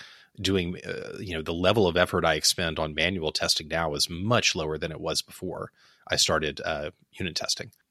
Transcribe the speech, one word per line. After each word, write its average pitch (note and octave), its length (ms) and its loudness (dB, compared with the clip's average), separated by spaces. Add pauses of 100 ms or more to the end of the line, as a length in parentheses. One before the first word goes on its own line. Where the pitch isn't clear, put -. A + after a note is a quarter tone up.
(420)
doing, F#2 420 0
uh, - 360 -10
you F2+ 160 -8
know, D#2+ 80 -4
the E2 100 -4
level F#2 340 6
of E2 80 2
effort F2 300 4
I D#2+ 100 4
expend E2 440 0
on D#2 160 -4
manual D#2+ 360 0
testing E2 360 0
now D#2+ 260 -2
is C#2+ 160 0
much G2 460 2
lower D#2 240 -2
than D#2 120 -4
it D#2 80 -10
was D#2+ 220 -2
before - 500 -10 (380)
I F2+ 60 0
started, D#2 500 2
uh, D#2 240 -4 (220)
unit E2+ 240 -6
testing. - 360 -6 (200)